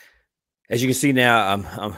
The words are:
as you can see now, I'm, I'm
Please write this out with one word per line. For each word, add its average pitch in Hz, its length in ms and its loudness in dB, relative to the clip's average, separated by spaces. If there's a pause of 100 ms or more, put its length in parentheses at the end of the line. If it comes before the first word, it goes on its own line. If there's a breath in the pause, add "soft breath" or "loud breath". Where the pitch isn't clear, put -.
(720 soft breath)
as 120 100 -2
you 131 80 0
can 127 60 2
see 143 180 0
now, 117 400 4
I'm, 101 140 -4 (120)
I'm 101 200 -8